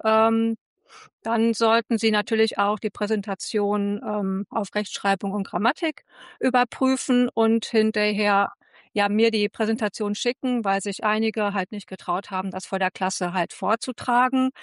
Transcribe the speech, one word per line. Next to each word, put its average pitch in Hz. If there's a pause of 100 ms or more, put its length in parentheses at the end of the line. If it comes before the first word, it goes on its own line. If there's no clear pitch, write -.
ähm, 226 (680)
dann 226
sollten 226
sie 214
natürlich 214
auch 202
die 202
Präsentation, 208
ähm, 202
auf -
Rechtschreibung 196
und 202
Grammatik 285 (360)
überprüfen 254
und 226
hinterher, 208 (400)
ja, 202
mir 220
die 208
Präsentation 214
schicken, 247
weil 196
sich -
einige 214
halt 180
nicht 208
getraut 185
haben, 190
das 185
vor 190
der 185
Klasse 185
halt 180
vorzutragen. 254 (120)